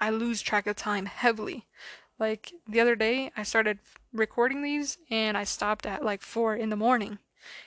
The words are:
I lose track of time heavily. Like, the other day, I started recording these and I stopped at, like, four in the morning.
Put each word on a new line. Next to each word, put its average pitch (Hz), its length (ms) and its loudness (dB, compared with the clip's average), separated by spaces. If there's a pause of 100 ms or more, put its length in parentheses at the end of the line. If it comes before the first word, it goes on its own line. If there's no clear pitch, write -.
I 214 100 2
lose 226 320 0
track 208 240 0
of 208 100 -2
time 202 300 -2
heavily. 226 600 -2 (520)
Like, 220 340 -2 (140)
the 220 140 2
other 233 160 6
day, 240 400 0
I 220 60 -4
started 214 360 2 (340)
recording 240 500 2
these 285 360 -2 (120)
and 220 260 0
I 208 80 -2
stopped 208 420 -2
at, 208 180 -4
like, 202 180 -2
four 226 340 0
in 220 140 -2
the 214 60 -2
morning. 214 420 2 (480)